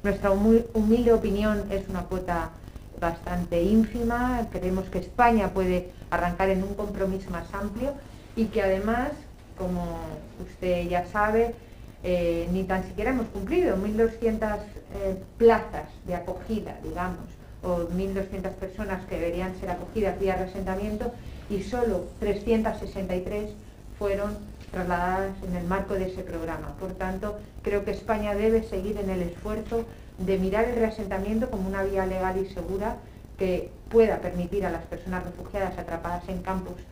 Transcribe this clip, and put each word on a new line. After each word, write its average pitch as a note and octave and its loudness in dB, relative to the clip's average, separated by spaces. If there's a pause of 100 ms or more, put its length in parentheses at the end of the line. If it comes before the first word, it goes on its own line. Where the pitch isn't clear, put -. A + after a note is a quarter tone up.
nuestra G3 2
humu-, A3+ 8
humilde A3+ 6
opinión G#3 4
es G3 -2
una F#3 -2
cuota F3 -2 (500)
bastante F3 0
ínfima. A#3 4
Creemos F#3 0
que F#3 -4
España A3 6
puede F3+ 2 (200)
arrancar F3 2
en F#3 4
un G3+ -2
compromiso F#3+ -2
más E3+ -6
amplio G#3 -4 (440)
y A3+ 4
que G#3 0
además, A3 2 (460)
como F3 -2 (420)
usted F3+ 0
ya F3+ 2
sabe, A3 4 (500)
eh, E3+ 2
ni F#3 2
tan F#3 0
siquiera A3 -2
hemos A#3 2
cumplido A3 2
mil G#3 0
doscientas, A3 2 (340)
eh, G3 -2 (220)
plazas A3+ 6 (180)
de F3+ -2
acogida, F3+ -4
digamos, F3 -4 (380)
o F3 0
mil G3 0
doscientas F#3+ -4
personas F#3+ -6
que F3 -6
deberían F3+ -2
ser F#3 -4
acogidas F#3 0
vía F#3+ 2
reasentamiento G3 -2 (380)
y F#3+ -2
solo A3+ 0 (160)
trescientas G#3+ 2
sesenta F#3 -4
y F3+ 0
tres G#3 -4 (480)
fueron G3+ 0 (340)
trasladadas F#3 0 (160)
en F3+ -2
el E3+ -4
marco F#3+ 0
de F#3 0
ese - -6
programa. E3 -6
Por F#3 -6
tanto, F#3+ -4 (240)
creo G3+ 0
que G#3 -2
España G#3 0
debe A3 4
seguir G3+ -4
en G3 -2
el F#3 0
esfuerzo A3 -4 (320)
de F#3+ 2
mirar F#3+ 4
el A#3+ 0
reasentamiento G#3+ 0
como F#3+ -2
una G3 0
vía F#3+ 2
legal F#3 0
y F#3+ 0
segura F#3+ -4 (400)
que F#3 0 (180)
pueda A3+ 6
permitir F3+ -2
a E3+ 0
las E3 -4
personas F3+ -6
refugiadas F3+ -4
atrapadas F3 -4
en F3+ -4
campos F3+ -4 (180)